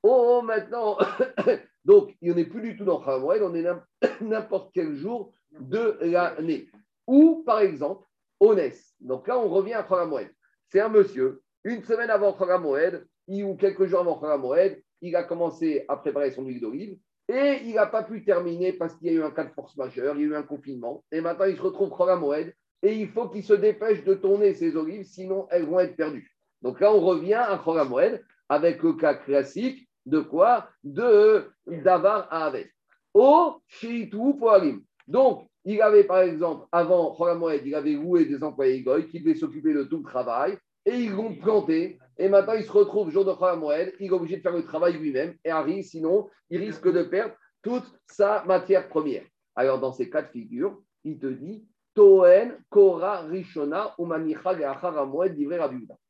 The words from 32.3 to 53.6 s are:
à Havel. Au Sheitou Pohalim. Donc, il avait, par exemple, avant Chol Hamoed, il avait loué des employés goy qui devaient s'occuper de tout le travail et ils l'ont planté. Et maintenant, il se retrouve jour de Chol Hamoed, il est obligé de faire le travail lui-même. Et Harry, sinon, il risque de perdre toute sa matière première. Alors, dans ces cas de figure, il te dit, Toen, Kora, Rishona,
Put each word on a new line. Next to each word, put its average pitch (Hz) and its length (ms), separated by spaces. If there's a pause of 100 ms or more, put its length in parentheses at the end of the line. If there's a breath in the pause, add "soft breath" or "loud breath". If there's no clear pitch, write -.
à 160 160
Havel. 123 200 (460)
Au 285 540
Sheitou 233 680
Pohalim. 190 460 (260)
Donc, 247 400 (180)
il 208 160
avait, 208 240
par 185 160
exemple, 165 500
avant 170 440
Chol 175 140
Hamoed, 165 360
il 143 100
avait 151 180
loué 165 320
des 139 180
employés 131 380
goy 147 260
qui 170 120
devaient 156 160
s'occuper 151 380
de 143 100
tout 160 140
le 139 60
travail 123 540 (280)
et 233 100
ils 233 160
l'ont 202 240
planté. 190 640 (180)
Et 185 100
maintenant, 202 260
il 214 100
se - 80
retrouve 202 400
jour 190 120
de 190 100
Chol 185 160
Hamoed, 160 500
il 196 80
est 180 40
obligé 175 260
de - 40
faire 175 140
le 170 80
travail 170 340
lui-même. 151 380 (100)
Et 165 60
Harry, 160 320
sinon, 165 440 (220 loud breath)
il 170 100
risque 185 320
de 170 120
perdre 214 320 (260 soft breath)
toute 240 240 (220)
sa 208 380
matière 185 440
première. 151 340 (320)
Alors, 131 240
dans 131 120
ces 120 180
cas 151 140
de - 60
figure, 131 520 (220)
il 151 160
te 190 80
dit, 170 400 (260)
Toen, 196 640 (120)
Kora, 190 520
Rishona, 160 760